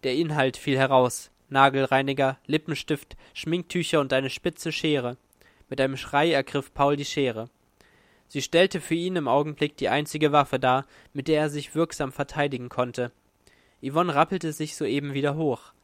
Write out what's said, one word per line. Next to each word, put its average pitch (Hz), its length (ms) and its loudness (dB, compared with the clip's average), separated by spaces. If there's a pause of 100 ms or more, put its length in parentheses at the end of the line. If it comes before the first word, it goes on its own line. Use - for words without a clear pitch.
Der 131 100 0
Inhalt 151 420 0
fiel 135 220 -2
heraus. 131 520 2 (180)
Nagelreiniger, 135 960 2
Lippenstift, 151 720 -4 (180)
Schminktücher 165 680 -2
und 139 120 0
eine 135 180 0
spitze - 400 -6
Schere. 135 460 -2 (520)
Mit 135 120 -8
einem 135 160 2
Schrei 147 340 0
ergriff 139 420 -2
Paul 143 240 2
die 143 80 -6
Schere. 117 440 -2 (800)
Sie 143 140 -6
stellte 180 380 2
für - 140 -4
ihn 175 220 -2
im 156 100 -2
Augenblick 147 500 0
die 127 120 -2
einzige 147 420 0
Waffe 139 300 2
dar, 131 260 2 (280)
mit 139 140 -6
der 156 120 2
er 151 100 0
sich 143 240 -8
wirksam 156 380 -2
verteidigen 139 560 -4
konnte. 123 420 -4 (720)
Yvonne 156 320 0
rappelte 165 380 0
sich 151 240 -8
soeben 143 380 -2
wieder 139 200 0
hoch. 151 380 -4 (100)